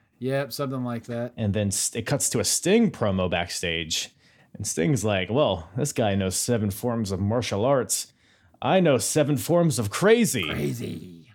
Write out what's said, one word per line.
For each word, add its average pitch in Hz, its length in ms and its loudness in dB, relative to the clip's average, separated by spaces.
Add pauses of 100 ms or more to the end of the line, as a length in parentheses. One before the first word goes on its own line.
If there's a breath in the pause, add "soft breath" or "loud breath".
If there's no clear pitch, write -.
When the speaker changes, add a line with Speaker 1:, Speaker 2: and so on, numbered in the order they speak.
(200 soft breath)
Speaker 1:
Yep, 135 320 -4
something 135 320 -4
like 120 220 -6
that. 120 320 -6
Speaker 2:
And 104 160 0
then 104 180 2
st-, - 320 -2
it - 40 -12
cuts - 240 0
to 123 80 0
a 101 40 0
Sting 202 480 2
promo 95 380 0
backstage. 85 800 -2 (440 soft breath)
And - 120 -10
Sting's 147 400 0
like, 95 240 0
"Well, 107 480 0
this 143 160 -4
guy 104 220 0
knows 95 200 0
seven 107 360 0
forms 117 400 -4
of 92 80 -4
martial 104 440 0
arts. 127 500 0 (460 soft breath)
I 165 200 2
know 151 180 6
seven 143 400 2
forms 160 400 2
of 107 140 -2
crazy." 175 580 4
Speaker 1:
Crazy. 87 840 -6